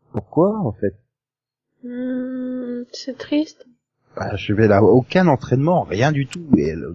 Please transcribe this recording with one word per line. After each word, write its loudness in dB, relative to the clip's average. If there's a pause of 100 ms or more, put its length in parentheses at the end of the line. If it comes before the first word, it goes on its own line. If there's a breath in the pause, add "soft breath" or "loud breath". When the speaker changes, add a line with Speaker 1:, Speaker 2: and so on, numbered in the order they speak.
(120)
Speaker 1:
pourquoi, 0
en -4
fait ? -4 (880)
Speaker 2:
Hmm, -10
c'est -14
triste. -4 (500)
Speaker 1:
Bah, -6
je -2
vais 4
là, 6
aucun 4
entraînement, 2
rien 0
du -2
tout, -14 (120)
et 0
elle, -8